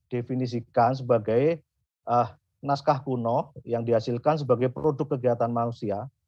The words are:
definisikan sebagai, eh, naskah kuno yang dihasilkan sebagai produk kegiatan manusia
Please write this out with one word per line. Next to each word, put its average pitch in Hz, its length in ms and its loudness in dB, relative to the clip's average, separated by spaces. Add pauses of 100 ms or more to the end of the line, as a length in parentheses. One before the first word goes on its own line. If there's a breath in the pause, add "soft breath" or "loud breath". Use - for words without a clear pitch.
definisikan 123 880 -2
sebagai, 123 640 0 (480)
eh, 120 220 2 (340)
naskah 143 400 0
kuno 123 540 -2 (100)
yang 120 160 -2
dihasilkan 120 560 0
sebagai 127 320 0
produk 147 480 -2
kegiatan 120 320 2
manusia 117 560 -4 (220)